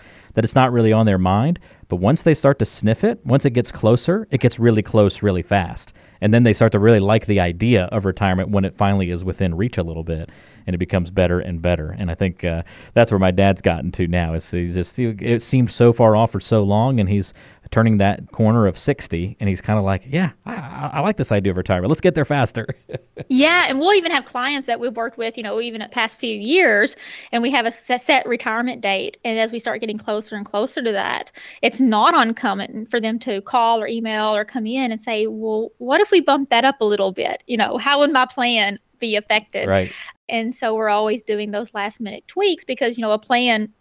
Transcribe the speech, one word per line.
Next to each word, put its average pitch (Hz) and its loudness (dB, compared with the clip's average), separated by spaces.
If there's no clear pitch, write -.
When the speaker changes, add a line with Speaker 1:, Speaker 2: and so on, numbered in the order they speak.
Speaker 1:
that 113 2
it's 113 -2
not 131 4
really 117 4
on 110 4
their 101 4
mind. 104 2
But 90 -2
once 107 2
they 165 4
start 139 2
to - 0
sniff - 0
it, 226 -2
once 135 2
it 135 2
gets 117 -2
closer, 165 0
it 135 0
gets - 0
really 113 4
close 101 2
really 95 0
fast. 87 -4
And 107 4
then 120 6
they 110 6
start 113 4
to 104 2
really 110 6
like 104 2
the 101 2
idea 90 2
of 98 -4
retirement 95 0
when 101 0
it 95 -4
finally 98 0
is 90 -6
within 90 -2
reach 107 -2
a 90 0
little 82 -8
bit, 82 -6
and 92 -4
it 90 -2
becomes 90 -2
better 90 2
and 85 -6
better. 80 -2
And 92 -4
I 82 -6
think, 90 -4
uh, 85 -2
that's 117 4
where 101 4
my 92 4
dad's 98 2
gotten 85 -2
to 90 -2
now. 85 -2
It's, - -6
he's 87 -4
just, 90 -4
it 113 -2
seemed 123 2
so 120 6
far 113 6
off 113 4
for 98 -4
so 107 2
long, 110 2
and 95 0
he's 101 -2
turning 113 4
that 98 0
corner 110 4
of 90 -2
sixty, 92 -4
and 101 -4
he's 90 -2
kinda 107 0
like, 98 -2
"Yeah, 151 -2
I, 240 -12
I, 143 -10
I 151 -2
like 202 -2
this - -4
idea 98 2
of 90 -4
retirement. 92 0
Let's 156 0
get 180 2
there 147 0
faster." 131 -2
<laughs> - -10
Speaker 2:
Yeah, 311 2
and 269 -4
we'll 359 2
even 349 2
have 269 -2
clients 269 -6
that 233 -4
we've 233 -6
worked 233 -8
with, 226 -8
you 233 -10
know, 214 -4
even 226 -8
the - -10
past 220 -4
few 226 -6
years, 226 2
and 233 -2
we 240 -2
have 247 0
a 233 -4
se-, 247 -6
set - 0
retirement 240 -4
date. 196 -4
And 226 -4
as 220 -2
we 233 -8
start 220 -6
getting 214 -8
closer 214 -8
and 202 -10
closer 254 -4
to 226 -2
that, - -6
it's - 0
not 247 4
uncommon 220 -2
for 240 -4
them 226 -4
to 202 -6
call 233 2
or 214 -6
email 220 -2
or 208 0
come 214 -8
in 247 -2
and 220 -6
say, 220 -2
"Well, 220 -4
what 262 2
if 415 -2
we 381 6
bump 277 2
that 240 4
up 277 0
a 226 2
little 202 0
bit? - -6
You 240 -4
know, 220 -2
how 277 0
would 294 4
my 254 2
plan 233 -2
be 220 -2
affected?" 208 -2
Speaker 1:
Right. 190 0
Speaker 2:
And 226 -4
so 220 -2
we're 220 0
always 214 0
doing 208 -4
those 214 -8
last 208 -8
minute 208 -10
tweaks 370 -2
because, 240 -4
you 240 -6
know, 214 0
a 214 2
plan 226 0